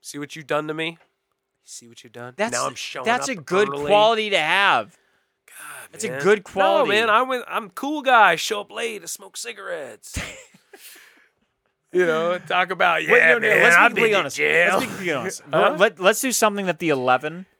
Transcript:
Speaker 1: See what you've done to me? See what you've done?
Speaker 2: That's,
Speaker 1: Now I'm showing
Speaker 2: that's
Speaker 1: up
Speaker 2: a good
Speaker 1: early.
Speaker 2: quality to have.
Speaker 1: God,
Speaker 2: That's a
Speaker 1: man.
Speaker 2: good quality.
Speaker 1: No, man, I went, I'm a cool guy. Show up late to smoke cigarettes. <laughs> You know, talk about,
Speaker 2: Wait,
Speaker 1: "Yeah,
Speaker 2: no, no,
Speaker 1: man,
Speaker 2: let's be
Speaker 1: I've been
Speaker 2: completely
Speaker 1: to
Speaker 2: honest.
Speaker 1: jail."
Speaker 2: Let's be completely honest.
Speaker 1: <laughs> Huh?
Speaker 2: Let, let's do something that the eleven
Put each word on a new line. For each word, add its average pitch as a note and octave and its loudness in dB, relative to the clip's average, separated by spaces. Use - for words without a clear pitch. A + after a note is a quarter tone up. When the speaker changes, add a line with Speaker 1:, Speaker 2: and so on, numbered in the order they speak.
Speaker 1:
See - -16
what D3 -14
you've D#3 -16
done D3+ -4
to D#3 -8
me? E3 -8
See - -20
what A#2 -20
you've A#2 -20
done? B2 -16
Speaker 2:
That's, A3 -4
Speaker 1:
Now B2+ -2
I'm C3 -8
showing - -10
Speaker 2:
that's A3+ -2
Speaker 1:
up A#3+ -6
Speaker 2:
a - -14
good F#3 0
Speaker 1:
early. C#3+ -8
Speaker 2:
quality G#3+ 2
to F#3+ 0
have. D#3+ 0
Speaker 1:
God, - -20
Speaker 2:
That's - -12
a A3 -4
Speaker 1:
man. C3 -8
Speaker 2:
good G3 2
quality. G3 0
Speaker 1:
No, G3+ 0
man, A3 2
I G#3+ 4
went, B3+ -4
I'm G#3 -6
a - -18
cool D4 -8
guy. A#3 6
Show G#3 -6
up G3+ -14
late A3 -10
to E3 -18
smoke G3 -16
cigarettes. F3 -14
<laughs> - -16
You F3+ 2
know, E3+ -2
talk F3+ -2
about, F3 0
Speaker 2:
Wait, D#3 -6
Speaker 1:
"Yeah, D#3+ 6
Speaker 2:
no, A#3+ 2
no, - -2
Speaker 1:
man, G#3+ 4
Speaker 2:
let's E3+ 6
be F3 8
Speaker 1:
I've A3+ 6
been - -6
Speaker 2:
completely A3 2
Speaker 1:
to G3 2
Speaker 2:
honest. C#3+ -4
Speaker 1:
jail." D#3 2
Speaker 2:
Let's G3 0
be C4 -6
completely F3+ -6
honest. C3+ -8
Speaker 1:
<laughs> D3 -12
Huh? F#3 2
Speaker 2:
Let, G#3+ 2
let's G3 2
do C4 -2
something G3+ 0
that F3 -4
the E3+ -2
eleven C#3 0